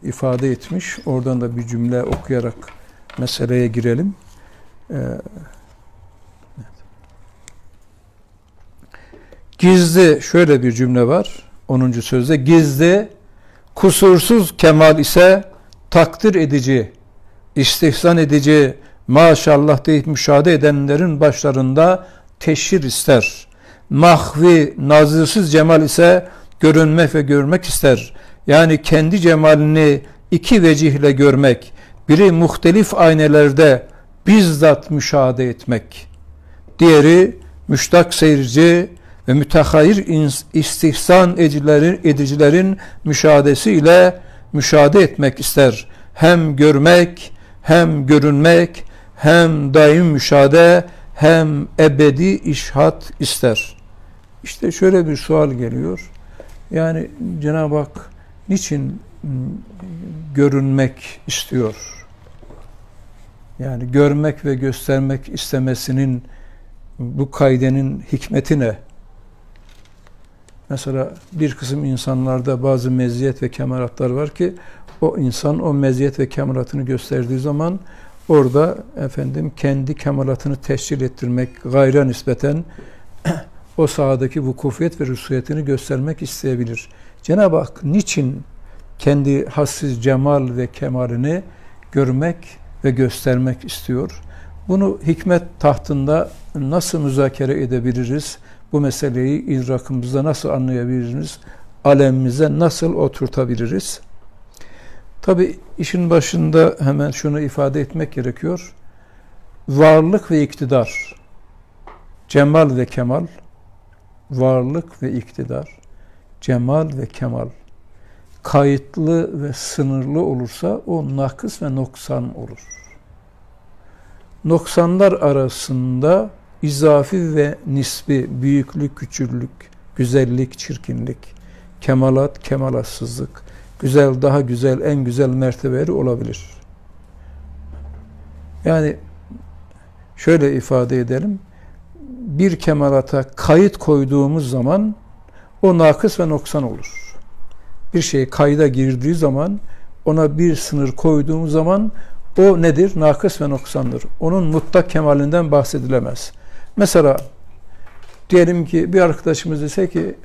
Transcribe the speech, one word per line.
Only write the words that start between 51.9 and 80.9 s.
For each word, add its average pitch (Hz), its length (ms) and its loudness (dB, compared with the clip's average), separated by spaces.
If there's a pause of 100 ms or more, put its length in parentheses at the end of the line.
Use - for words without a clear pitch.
işhat - 960 -2
ister. - 580 -4 (640)
İşte - 280 -6
şöyle 185 360 2
bir 143 100 -4
sual 151 340 0
geliyor. 127 600 -8 (600)
Yani 160 380 -4 (320)
Cenab-ı 151 360 -2
Hak - 320 -10 (400)
niçin, 143 520 -6 (220)
m, 156 60 -10 (1080)
görünmek 135 920 -2
istiyor? - 480 -6 (1800)
Yani 127 320 -10
görmek 147 540 0
ve 139 100 -2
göstermek 135 720 -4
istemesinin 131 920 -4 (760)
bu 135 320 -8
kaidenin 135 800 -2
hikmeti 139 480 -4
ne? 113 180 -4 (1900)
Mesela 131 440 -6 (180)
bir 151 240 -4
kısım 139 300 -8
insanlarda 131 800 -4
bazı 127 280 -2
meziyet 127 520 -4
ve 120 80 -4
kemalatlar 127 580 -6
var 139 200 -6
ki 180 240 -6 (480)
o 156 160 -2
insan 147 460 -4
o 156 100 -2
meziyet 135 460 -2
ve 131 100 -4
kemalatını 135 560 -8
gösterdiği 127 540 -6
zaman 151 400 -6 (500)
orada 147 480 2 (200)
efendim 139 600 -8
kendi 139 380 -4
kemalatını 135 600 -6
tescil 139 460 -6